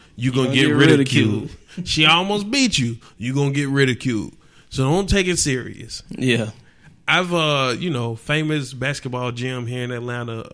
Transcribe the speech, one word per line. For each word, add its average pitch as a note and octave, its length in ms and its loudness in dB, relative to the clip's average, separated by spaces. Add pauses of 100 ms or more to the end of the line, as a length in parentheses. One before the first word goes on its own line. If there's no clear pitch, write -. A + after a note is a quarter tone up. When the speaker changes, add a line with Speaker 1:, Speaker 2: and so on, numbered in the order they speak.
(140)
Speaker 1:
you B2 160 -2
gonna C3 180 2
Speaker 2:
Gonna C3+ 60 0
Speaker 1:
get D#3 140 4
Speaker 2:
get D3 80 2
Speaker 1:
ridiculed. C3+ 680 4
Speaker 2:
ridiculed. - 460 -12
Speaker 1:
She D#3 180 2
almost G3 440 2
beat C4 280 2
you, A#2 180 -2 (220)
you B2 160 -6
gonna C#3+ 160 0
get C#3 180 -2
ridiculed. B2+ 680 0 (360)
So C3 140 -2
don't F3+ 240 2
take F#3+ 180 2
it F3 120 0
serious. A#2 720 -6
Speaker 2:
Yeah. A#2 400 0 (580)
Speaker 1:
I've, F3 240 2
uh, D3 460 0
you F3+ 120 -4
know, A#2 260 -4
famous D3+ 580 -2
basketball B2+ 560 -6
gym B2 380 -6
here B2 160 -6
in B2 80 -6
Atlanta, A#2+ 600 -8